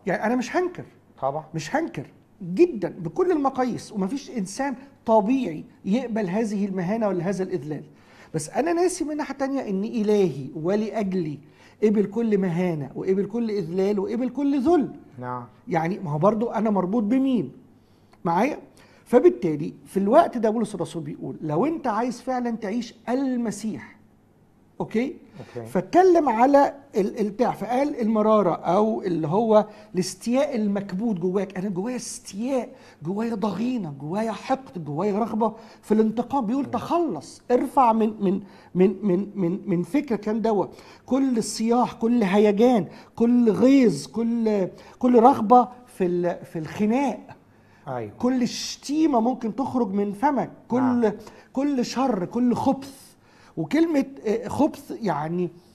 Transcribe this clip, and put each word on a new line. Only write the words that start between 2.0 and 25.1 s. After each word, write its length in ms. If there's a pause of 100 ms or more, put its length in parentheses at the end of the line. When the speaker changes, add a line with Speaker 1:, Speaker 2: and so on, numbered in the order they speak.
Speaker 1:
جدًا 580
بكل 320
المقاييس، 600
ومفيش 400
إنسان 440 (300)
طبيعي 600 (200)
يقبل 440
هذه 360
المهانة 420
ولا 160
هذا 200
الإذلال. 400 (500)
بس 160
أنا 240
ناسي 300
من 140
ناحية 160
تانية 360
إن 140
إلهي 720
ولأجلي 840 (440)
قبل 220
كل 320
مهانة 580
وقبل 300
كل 260
إذلال 480
وقبل 300
كل 320
ذل. 300 (280)
Speaker 2:
نعم. 260 (220)
Speaker 1:
يعني 320
ما 120
هو 60
برضو 320
أنا 200
مربوط 340
بمين؟ 480 (720)
معايا؟ 340 (480)
فبالتالي 680 (120)
في 120
الوقت 400
ده 120
بولس 260
الرسول 280
بيقول 380
لو 240
أنت 220
عايز 340
فعلًا 360
تعيش 380 (140)
المسيح، 880 (840)
أوكي؟ 380 (220)